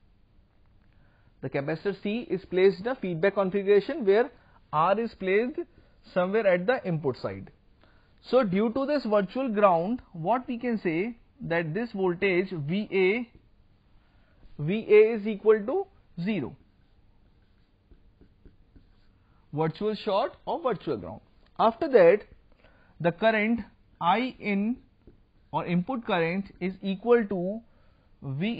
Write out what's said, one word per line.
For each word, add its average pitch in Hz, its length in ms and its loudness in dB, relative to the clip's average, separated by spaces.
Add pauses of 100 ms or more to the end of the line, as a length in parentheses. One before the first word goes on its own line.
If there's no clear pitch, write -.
(1400)
The 135 100 -10
capacitor 160 500 -6
C - 280 -6
is 185 160 -4
placed 185 340 4
in 190 60 -12
the 254 100 -4
feedback 185 400 -2
configuration 202 720 0
where 214 260 4 (420)
R 180 260 2
is 233 180 -6
placed 214 420 -2 (540)
somewhere 196 320 0
at 180 200 2
the 254 200 -2
input 151 320 -2
side. 98 340 -10 (800)
So 254 140 4
due 208 300 0
to 269 120 -2
this 285 200 -2
virtual 214 440 -2
ground, 202 520 2 (100)
what 202 360 -4
we 240 100 -8
can 233 220 -4
say 190 360 -4 (260)
that 165 320 -4
this 233 200 -6
voltage 185 560 0
V 175 420 -4
A, 196 380 0 (1300)
V 196 280 -2
A 214 240 8
is 208 140 -6
equal 214 380 2
to 359 220 -4 (340)
zero. 175 340 -4 (3000)
Virtual 160 420 -2
short 214 380 2 (120)
or 254 160 -4
virtual 170 360 -2
ground. 98 240 -12 (360)
After 226 300 2
that, 208 360 8 (760)
the 165 120 0
current 220 500 0 (400)
I 220 380 0
in 202 380 -2 (760)
or 156 140 -4
input 180 400 -2
current 185 540 -2
is 185 220 -6
equal 226 440 0
to 202 360 -6 (600)
V 139 380 -6